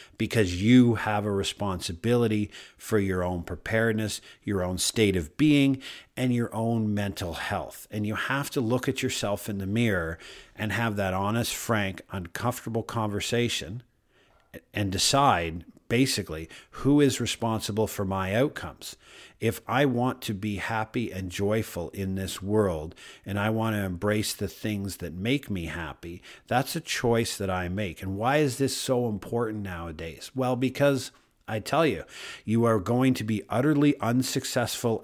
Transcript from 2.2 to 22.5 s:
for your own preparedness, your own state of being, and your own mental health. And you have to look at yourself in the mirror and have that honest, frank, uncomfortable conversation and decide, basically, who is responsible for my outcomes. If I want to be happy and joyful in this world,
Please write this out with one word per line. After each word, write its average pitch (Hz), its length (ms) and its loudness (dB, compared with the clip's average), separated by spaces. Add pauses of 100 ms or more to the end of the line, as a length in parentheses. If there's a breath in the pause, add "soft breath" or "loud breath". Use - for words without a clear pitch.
for - 220 0
your 95 260 2
own 90 180 -2
preparedness, 110 800 0 (220 loud breath)
your 98 200 0
own 90 140 -2
state 98 400 4
of 80 220 -2
being, 139 420 4 (380 loud breath)
and 127 160 2
your 120 200 0
own 110 380 2
mental 101 420 -2
health. - 560 -6
And 104 160 -4
you 107 80 -2
have 139 360 -2
to 147 100 -2
look 123 280 0
at 131 140 -2
yourself 107 460 -2
in 104 80 -4
the 98 100 -4
mirror 95 520 0 (360 loud breath)
and 104 180 -4
have 110 240 0
that 95 180 0
honest, 104 400 0
frank, 101 560 -2
uncomfortable 113 720 -4
conversation 110 1000 -2 (920 soft breath)
and 98 180 0
decide, 90 720 4 (240)
basically, 101 600 0 (220 loud breath)
who 143 300 4
is 135 200 4
responsible 110 680 -2
for 104 180 -4
my 95 300 -2
outcomes. 123 600 -4 (440 loud breath)
If 110 260 0
I 135 200 2
want 123 360 0
to 110 120 -4
be 101 220 -4
happy 110 540 -4
and 92 200 -8
joyful 101 600 -2
in 95 240 -4
this 95 280 -4
world, 95 520 0 (300 loud breath)